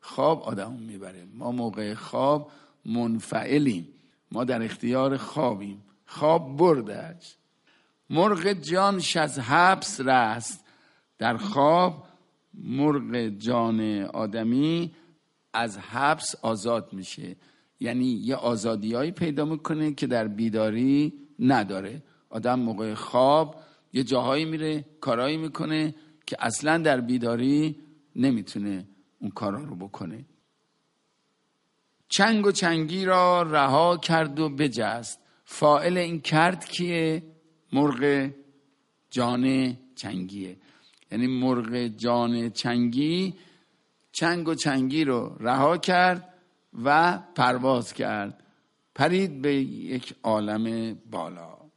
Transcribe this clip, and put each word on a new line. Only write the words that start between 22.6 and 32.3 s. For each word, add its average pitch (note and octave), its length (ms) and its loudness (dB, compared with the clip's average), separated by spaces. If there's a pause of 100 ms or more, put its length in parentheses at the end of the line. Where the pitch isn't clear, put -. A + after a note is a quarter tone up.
خواب C#3 640 2 (380)
یه C3 100 0
جاهایی C3 420 0
میره، D#3 400 -4 (160)
کارایی C3 360 0
می‌کنه D#3 580 -4 (320)
که - 120 -8
اصلاً D3 380 0
در D3+ 240 4
بیداری B2+ 760 0 (400)
نمی‌تونه G2+ 720 -2 (320)
اون G#2 120 -8
کارا G2+ 320 -4
رو D3 120 -12
بکنه. G2 500 -12 (1800)
چنگ G#3 380 4